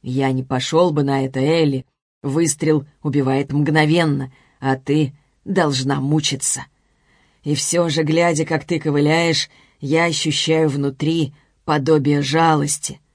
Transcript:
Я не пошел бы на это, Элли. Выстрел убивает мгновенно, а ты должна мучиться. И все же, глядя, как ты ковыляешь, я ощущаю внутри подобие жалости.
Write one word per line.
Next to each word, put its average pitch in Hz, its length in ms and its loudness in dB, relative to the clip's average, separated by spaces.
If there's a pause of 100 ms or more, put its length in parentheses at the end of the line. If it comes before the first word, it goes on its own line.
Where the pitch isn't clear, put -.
Я 131 300 -2
не 131 100 -2
пошел 156 500 0
бы 147 120 0
на 139 220 0
это, 131 160 -4
Элли. 147 440 2 (380)
Выстрел 151 640 0 (160)
убивает 139 480 0
мгновенно, 151 800 2 (300)
а 131 160 -2
ты 143 360 0 (300)
должна 143 560 -2
мучиться. 143 680 -2 (800)
И 147 120 -2
все 170 340 -2
же, 156 140 0
глядя, 160 420 0
как 156 180 -2
ты 165 160 -4
ковыляешь, 156 680 0 (320)
я 160 240 0
ощущаю 160 640 0
внутри 147 640 -2 (320)
подобие 147 560 2
жалости. 147 800 0 (140)